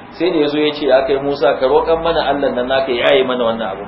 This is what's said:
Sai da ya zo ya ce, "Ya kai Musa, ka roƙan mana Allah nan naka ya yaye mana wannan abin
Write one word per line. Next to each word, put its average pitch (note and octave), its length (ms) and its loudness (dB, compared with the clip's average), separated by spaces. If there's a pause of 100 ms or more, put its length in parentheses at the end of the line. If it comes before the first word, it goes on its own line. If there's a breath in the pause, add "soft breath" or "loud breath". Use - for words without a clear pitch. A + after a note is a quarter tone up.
(180)
Sai E3 140 0
da E3 60 -2
ya D3 100 2
zo C#3+ 120 -2
ya D3+ 140 2
ce, D3 120 -6
"Ya C3+ 200 4
kai C#3 160 0
Musa, C#3+ 340 0
ka C3 120 -2
roƙan D#3+ 360 2
mana D#3+ 240 0
Allah C#3 240 0
nan B2 160 -4
naka C3+ 240 0
ya A#2+ 160 -2
yaye C#3 160 4
mana B2 220 -2
wannan A2+ 260 -2
abin G2 160 -10